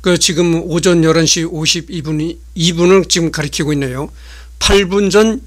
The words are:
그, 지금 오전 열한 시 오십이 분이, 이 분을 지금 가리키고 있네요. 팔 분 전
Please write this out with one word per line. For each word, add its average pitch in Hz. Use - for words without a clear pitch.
그, 180
지금 170
오전 170
열한 160
시 160
오십이 160
분이, 156
이 175
분을 180
지금 165
가리키고 147
있네요. 139
팔 202
분 196
전 214